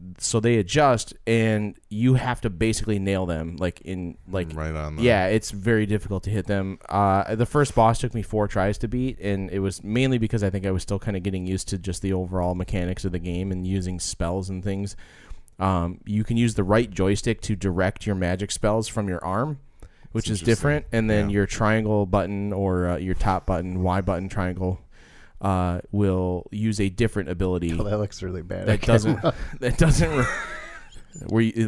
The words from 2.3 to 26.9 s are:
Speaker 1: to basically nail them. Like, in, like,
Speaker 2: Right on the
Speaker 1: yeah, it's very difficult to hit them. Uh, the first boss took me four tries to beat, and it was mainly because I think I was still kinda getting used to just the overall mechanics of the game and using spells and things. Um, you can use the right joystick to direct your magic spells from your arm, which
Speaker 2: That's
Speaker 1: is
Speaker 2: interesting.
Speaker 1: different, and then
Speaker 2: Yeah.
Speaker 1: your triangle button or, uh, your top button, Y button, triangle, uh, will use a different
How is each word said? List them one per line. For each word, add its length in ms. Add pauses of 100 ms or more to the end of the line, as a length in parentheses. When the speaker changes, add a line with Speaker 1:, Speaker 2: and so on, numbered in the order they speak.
Speaker 1:
to 80
basically 480
nail 300
them. 280
Like, 260
in, 360 (100)
like, 280
Speaker 2:
Right 180
on 220
the 80
Speaker 1:
yeah, 240
it's 240
very 340
difficult 380
to 80
hit 160
them. 320 (100)
Uh, 460
the 100
first 300
boss 240
took 160
me 80
four 240
tries 320
to 80
beat, 320
and 320
it 80
was 240
mainly 340
because 240
I 80
think 160
I 60
was 100
still 160
kinda 220
getting 260
used 240
to 80
just 240
the 120
overall 420
mechanics 500
of 60
the 80
game 320
and 160
using 320
spells 500
and 140
things. 320 (640)
Um, 440
you 200
can 120
use 200
the 80
right 260
joystick 520
to 140
direct 520
your 80
magic 340
spells 380
from 200
your 160
arm, 360 (540)
which 160
Speaker 2:
That's 120
Speaker 1:
is 0
Speaker 2:
interesting. 100
Speaker 1:
different, 400
and 200
then 180
Speaker 2:
Yeah. 60
Speaker 1:
your 100
triangle 600
button 460
or, 340
uh, 100
your 160
top 320
button, 380
Y 180
button, 280
triangle, 500 (640)
uh, 380 (140)
will 580
use 300
a 80
different 400